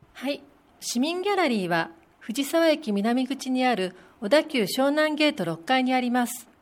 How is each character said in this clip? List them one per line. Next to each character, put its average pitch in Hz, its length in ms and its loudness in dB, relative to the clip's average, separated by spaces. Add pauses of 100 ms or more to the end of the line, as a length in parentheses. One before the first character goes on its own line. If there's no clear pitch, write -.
(140)
は 269 160 -8
い。 285 100 -8 (380)
市 - 220 -4
民 339 220 -2
ギ 403 80 0
ャ 403 40 0
ラ 359 140 2
リ 214 160 0
ー 175 40 -2
は、 165 220 0 (280)
藤 277 260 -6
沢 330 240 2
駅 302 240 0
南 240 340 0
口 262 240 -6
に 254 140 0
あ 247 100 2
る 185 220 -2 (240)
小 214 80 -4
田 302 160 6
急 262 200 0
湘 262 260 0
南 302 260 0
ゲ 302 140 2
ー - 20 2
ト 190 140 -6
六 165 180 -6
階 262 180 2
に 254 120 0
あ 254 60 2
り 247 100 -2
ま 240 160 0
す。 - 220 -10 (140)